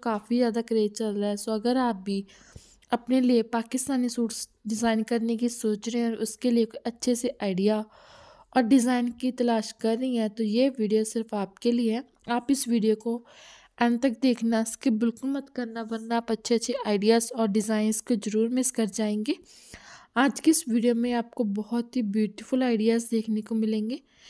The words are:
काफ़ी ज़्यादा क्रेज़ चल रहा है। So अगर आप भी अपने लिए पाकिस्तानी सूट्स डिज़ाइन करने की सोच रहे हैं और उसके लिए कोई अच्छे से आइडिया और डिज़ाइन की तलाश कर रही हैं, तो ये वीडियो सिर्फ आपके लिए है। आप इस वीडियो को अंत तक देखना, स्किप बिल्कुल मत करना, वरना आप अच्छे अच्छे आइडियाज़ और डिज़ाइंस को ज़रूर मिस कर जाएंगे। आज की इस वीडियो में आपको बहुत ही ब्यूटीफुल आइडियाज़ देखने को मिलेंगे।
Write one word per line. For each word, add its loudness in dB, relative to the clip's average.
काफ़ी -2
ज़्यादा 2
क्रेज़ 0
चल -4
रहा 0
है। -2
So -8
अगर 0
आप -2
भी -2
अपने 2
लिए 4
पाकिस्तानी -2
सूट्स -4
डिज़ाइन 0
करने -2
की 0
सोच -4
रहे 0
हैं 0
और -6
उसके -2
लिए 4
कोई -8
अच्छे -2
से -4
आइडिया 2
और 6
डिज़ाइन 4
की -4
तलाश 0
कर 0
रही -2
हैं, 0
तो -4
ये 2
वीडियो 0
सिर्फ -6
आपके -2
लिए 0
है। -4
आप -2
इस 0
वीडियो 2
को -4
अंत 2
तक 0
देखना, 2
स्किप -2
बिल्कुल -2
मत -6
करना, -8
वरना -4
आप -4
अच्छे 0
अच्छे -2
आइडियाज़ 4
और 0
डिज़ाइंस 0
को 0
ज़रूर 0
मिस 0
कर -2
जाएंगे। -2
आज 2
की 4
इस 0
वीडियो 2
में 0
आपको -2
बहुत -4
ही 0
ब्यूटीफुल -2
आइडियाज़ 2
देखने -2
को -6
मिलेंगे। -2